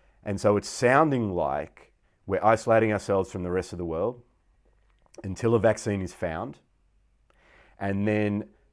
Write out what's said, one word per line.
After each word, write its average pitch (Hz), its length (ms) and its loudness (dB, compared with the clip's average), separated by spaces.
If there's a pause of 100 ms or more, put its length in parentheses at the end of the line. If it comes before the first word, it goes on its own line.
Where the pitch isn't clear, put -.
(240)
And 98 160 -6
so 104 180 4
it's 98 120 -4
sounding 127 640 2
like 73 580 -6 (360)
we're 95 180 0
isolating 110 480 4
ourselves 95 380 0
from 95 100 -8
the 90 100 -4
rest 90 220 -4
of 87 60 -10
the 87 60 -4
world 98 360 -4 (1000)
until 107 320 0
a 110 40 4
vaccine 104 440 0
is 90 100 -8
found. 90 460 -8 (1200)
And 98 280 -2
then 104 380 0 (280)